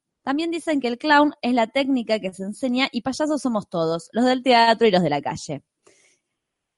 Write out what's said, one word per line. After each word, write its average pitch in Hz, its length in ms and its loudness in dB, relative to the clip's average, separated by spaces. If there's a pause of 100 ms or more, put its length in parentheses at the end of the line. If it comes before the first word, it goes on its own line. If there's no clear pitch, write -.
(240)
También 320 280 -4
dicen 320 300 -2
que 240 80 -4
el 240 80 -6
clown 294 440 2
es 240 120 0
la 233 140 2
técnica 247 520 -2
que 185 140 -8
se 190 100 -12
enseña 247 480 -2
y 233 100 -6
payasos 294 400 -2
somos 226 280 -4
todos, 165 420 -2
los 233 140 0
del 254 180 0
teatro 233 440 4
y 208 40 4
los 180 120 4
de 156 60 2
la 143 120 -2
calle. 151 420 -8 (1160)